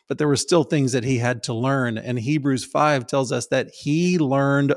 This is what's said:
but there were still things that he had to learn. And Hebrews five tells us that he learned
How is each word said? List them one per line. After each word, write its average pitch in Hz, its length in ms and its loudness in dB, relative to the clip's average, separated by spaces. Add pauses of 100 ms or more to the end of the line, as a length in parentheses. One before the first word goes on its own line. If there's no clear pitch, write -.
but 135 100 -6
there 151 100 0
were 143 80 4
still 170 280 2
things 135 300 0
that 123 100 0
he 127 160 0
had 120 240 -2
to 127 100 -6
learn. 123 460 -2
And 123 180 -6
Hebrews 135 480 -2
five 147 400 0
tells 135 260 -2
us 123 160 -2
that 131 220 0
he 175 480 0
learned 139 600 2